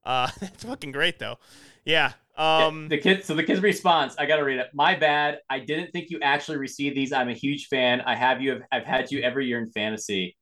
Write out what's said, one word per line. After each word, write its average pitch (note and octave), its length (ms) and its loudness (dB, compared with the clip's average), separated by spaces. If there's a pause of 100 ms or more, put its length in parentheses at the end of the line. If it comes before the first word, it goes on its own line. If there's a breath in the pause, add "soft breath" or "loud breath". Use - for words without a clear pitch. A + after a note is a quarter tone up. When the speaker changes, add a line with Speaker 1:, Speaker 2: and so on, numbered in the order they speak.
Speaker 1:
Uh, B2+ 300 0
<laughs> - 60 -14
it's F#3+ 220 -12
fucking A3 280 -10
great, D#3 260 -2
though. A2+ 220 -10 (460 loud breath)
Yeah. D3 280 2 (240)
Um, D#3 500 2
Speaker 2:
The D3+ 120 0
kid, F#3+ 260 2
so D#3+ 80 -4
the D#3+ 100 0
kid's E3 180 0
response, E3+ 580 2
I D3 80 0
gotta D3+ 160 4
read C3 160 0
it. B2 140 -4
"My D#3 220 4
bad. D3 440 2 (100)
I C3+ 100 -4
didn't D#3 320 -6
think E3+ 200 -8
you - 100 -8
actually D3 360 0
received C3+ 380 -4
these. C3+ 160 -2
I'm B2+ 180 0
a A#2 40 -4
huge C#3 340 -4
fan. B2+ 340 2
I B2 140 0
have B2+ 260 2
you, C3+ 200 -2 (100)
I've A#2 140 -2
had C3 260 0
you C3+ 100 -4
every B2+ 260 -2
year A#2+ 120 -2
in A2+ 120 -4
fantasy." G#2 720 -4